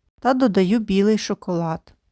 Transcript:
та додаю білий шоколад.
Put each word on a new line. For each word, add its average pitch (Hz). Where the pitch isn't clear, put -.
та 254
додаю 220
білий 208
шоколад. 170